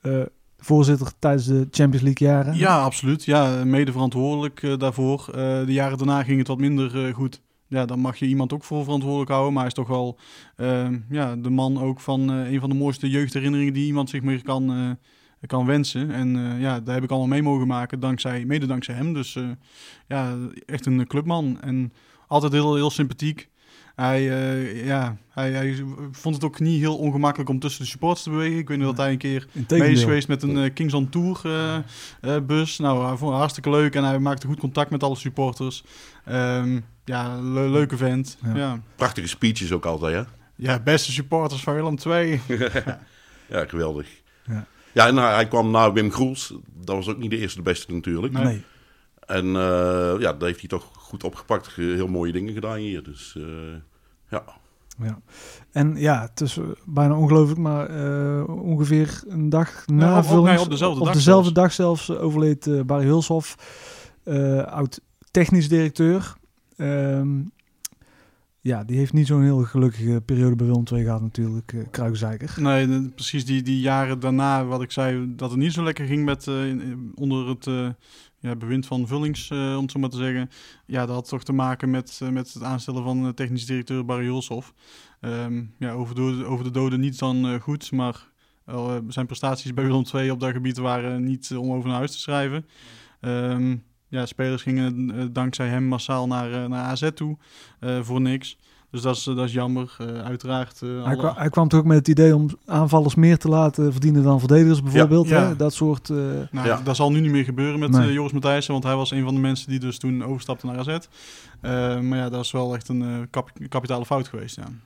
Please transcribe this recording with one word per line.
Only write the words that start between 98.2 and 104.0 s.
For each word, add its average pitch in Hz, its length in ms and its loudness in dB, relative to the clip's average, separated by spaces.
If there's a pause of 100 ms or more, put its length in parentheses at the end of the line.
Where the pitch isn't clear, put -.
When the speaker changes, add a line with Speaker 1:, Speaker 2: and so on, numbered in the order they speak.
Speaker 2:
niks. 131 380 -2 (320)
Dus 120 120 -8
dat 127 140 0
is, - 100 -8
eh, 131 100 -2
dat 127 80 -2
is 120 80 -4
jammer, 127 460 -4
eh, 117 80 -10 (180)
uiteraard, 127 580 -6
eh, 123 60 -8
Speaker 1:
Hij 123 140 -6
Speaker 2:
alle 131 140 0
Speaker 1:
kwa-, 156 200 -2
hij 156 120 -2
kwam 160 200 2
toch 160 120 6
ook 156 60 2
met 160 100 8
het 147 120 6
idee 156 260 8
om 151 140 4 (180)
aanvallers 151 480 4
meer 165 240 8
te 156 100 0
laten 151 440 4
verdienen 143 300 4